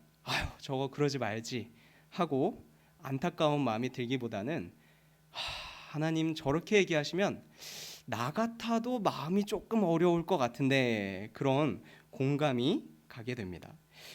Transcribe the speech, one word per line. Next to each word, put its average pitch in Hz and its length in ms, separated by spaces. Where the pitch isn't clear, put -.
"아유, - 220
저거 135 300
그러지 143 280
말지." 113 560
하고 160 560
안타까운 147 580
마음이 123 300
들기보다는 117 840
"하, - 100
하나님 160 460
저렇게 165 420
얘기하시면 165 680
나 120 260
같아도 233 680
마음이 170 440
조금 208 400
어려울 170 420
것 185 120
같은데." 117 960
그런 135 500
공감이 139 760
가게 120 260
됩니다. 90 420